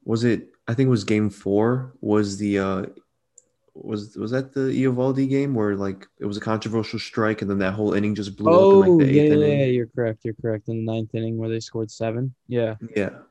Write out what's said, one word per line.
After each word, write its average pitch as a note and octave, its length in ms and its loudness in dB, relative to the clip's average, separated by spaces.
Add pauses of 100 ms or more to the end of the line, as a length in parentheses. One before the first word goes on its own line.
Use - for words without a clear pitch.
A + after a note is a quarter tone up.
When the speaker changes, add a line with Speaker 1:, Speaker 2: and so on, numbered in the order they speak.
Speaker 1:
was A2+ 180 -2
it A#2 260 0 (180)
I A#2+ 60 -2
think C3 140 2
it C3 40 4
was A2 120 2
game G#2+ 260 0
four, A#2 720 -2
was G#2 360 0
the, G2+ 220 0
uh, G2 260 -2 (880)
was, G#2 420 -10
was A2 160 -6
that C3+ 220 -4
the C3+ 80 -2 (220)
Eovaldi C3 460 0
game C#3 240 0
where, G#2 220 0
like, G2 320 -6 (120)
it - 60 -8
was G2+ 120 -6
a G#2+ 40 -8
controversial A2 560 -2
strike G#2+ 440 -2
and G2 100 -4
then G2 80 -2
that F#2+ 140 -2
whole G#2+ 200 -2
inning G#2 220 0
just G2+ 220 -8
blew G#2 120 0
up F#3+ 240 8
in, G3 60 10
Speaker 2:
Oh, - 0 -
Speaker 1:
like, F3 280 6
the C3+ 60 2
Speaker 2:
yeah, D3 100 6
Speaker 1:
eighth D3+ 80 4
Speaker 2:
yeah, D3 40 4
Speaker 1:
inning? D3 240 2
Speaker 2:
yeah, C#3 60 2
you're B2 220 0
correct, A2+ 360 -4
you're A2+ 180 -6
correct. A2 280 -4
In A2+ 160 -4
the A2 60 -4
ninth A2 220 -6
inning A2+ 240 -4
where A2+ 120 -6
they A2+ 100 -4
scored A2+ 320 -8
seven. A#2+ 420 -6 (140)
Yeah. A#2 280 -2 (200)
Speaker 1:
Yeah. G2 140 0 (220)